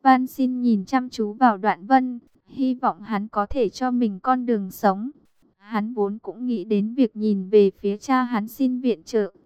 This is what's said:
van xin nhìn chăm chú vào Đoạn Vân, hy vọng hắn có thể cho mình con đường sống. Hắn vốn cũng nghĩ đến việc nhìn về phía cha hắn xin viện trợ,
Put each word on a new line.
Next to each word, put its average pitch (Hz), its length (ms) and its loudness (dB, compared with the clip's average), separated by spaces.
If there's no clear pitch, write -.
van 262 240 4
xin 254 340 -2
nhìn 226 240 2
chăm 254 240 -2
chú 214 240 -4
vào 233 240 4
Đoạn 190 300 -2
Vân, 254 320 2
hy 262 280 -2
vọng 220 280 -4
hắn 208 260 -6
có 208 180 -2
thể 240 220 0
cho 254 220 -4
mình 233 300 0
con 254 260 0
đường 208 240 -2
sống. 208 400 0
Hắn 214 360 -4
vốn 208 240 -2
cũng 220 280 -10
nghĩ 226 180 -2
đến 214 300 0
việc 254 220 2
nhìn 208 320 -2
về 202 220 6
phía 202 260 -4
cha 254 260 0
hắn 233 260 -2
xin 254 320 -2
viện 226 240 -2
trợ, 208 280 -2